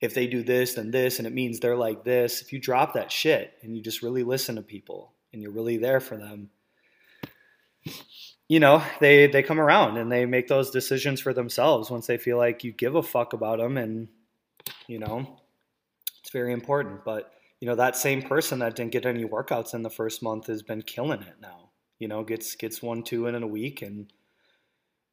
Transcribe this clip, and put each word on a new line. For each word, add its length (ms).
"If 140
they 120
do 160
this, 320
then 160
this, 280
and 80
it 60
means 280
they're 160
like 280
this," 380
if 100
you 60
drop 360
that 180
shit 500
and 140
you 60
just 200
really 220
listen 320
to 60
people 500
and 80
you're 120
really 240
there 240
for 160
them, 340
you 80
know, 240
they, 300
they 160
come 160
around 360
and 140
they 160
make 220
those 240
decisions 480
for 120
themselves 560
once 200
they 100
feel 180
like 280
you 80
give 240
a 60
fuck 300
about 280
'em. 160
And, 320
you 100
know, 420
it's 120
very 220
important. 520
But, 280
you 80
know, 80
that 200
same 260
person 360
that 160
didn't 160
get 160
any 180
workouts 480
in 100
the 60
first 320
month 280
has 160
been 180
killing 400
it 180
now, 300
you 80
know, 160
gets, 320
gets 260
one, 220
two 240
in, 80
in 80
a 20
week. 360
And, 300